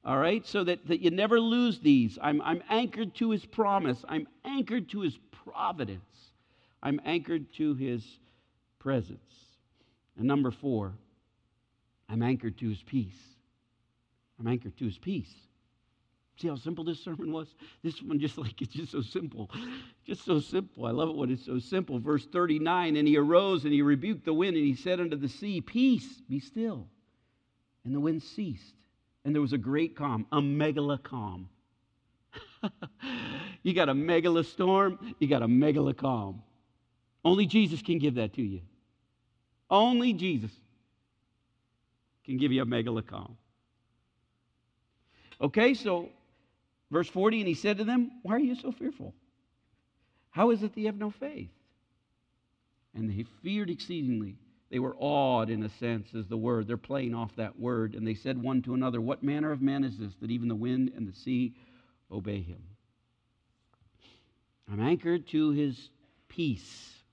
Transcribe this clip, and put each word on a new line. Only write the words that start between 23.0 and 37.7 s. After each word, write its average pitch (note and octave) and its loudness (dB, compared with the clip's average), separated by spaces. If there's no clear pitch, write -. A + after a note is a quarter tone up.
he D3+ 8
arose E3+ 6
and D3 2
he C#3+ 6
rebuked C#3+ 2
the D#3+ 0
wind F3 2
and D3+ 2
he C#3 4
said F3+ -2
unto D#3+ -2
the C#3 -2
sea, G3 -6
'Peace, - 2
be C3+ -2
still.' F#3+ -6
And B2+ -4
the C#3+ 0
wind D#3 0
ceased. D#3+ -8
And C#3+ 2
there D3 4
was C#3 2
a C3+ 0
great D3 0
calm," B2+ -2
a D3 2
megala C#3+ 0
calm. F#2 -10
<laughs> G#3 -4
You F#3 2
got E3 4
a C3+ 2
megala E3 4
storm, F#3+ 2
you D3 2
got C3 4
a A2+ 2
megala C#3 4
calm. A2 -4
Only F#3+ 6
Jesus E3+ 4